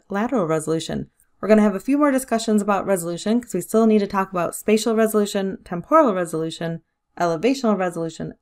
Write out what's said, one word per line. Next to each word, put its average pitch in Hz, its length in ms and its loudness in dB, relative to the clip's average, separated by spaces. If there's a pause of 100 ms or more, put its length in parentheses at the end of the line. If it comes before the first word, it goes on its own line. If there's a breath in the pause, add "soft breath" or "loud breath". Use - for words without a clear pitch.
(100)
lateral 214 360 -2
resolution. 156 600 -4 (320)
We're - 80 -4
gonna 214 140 6
have 208 120 2
a 196 60 -6
few 269 160 0
more 285 140 4
discussions 226 500 0
about 196 240 0
resolution 190 560 -2
'cause - 140 -10
we 185 80 -2
still 226 240 2
need 214 140 6
to 202 60 0
talk 190 240 -4
about 175 240 -4
spatial 220 400 0
resolution, 208 680 0
temporal 247 480 2
resolution, 165 680 -6 (360)
elevational 208 600 0
resolution, 165 640 -6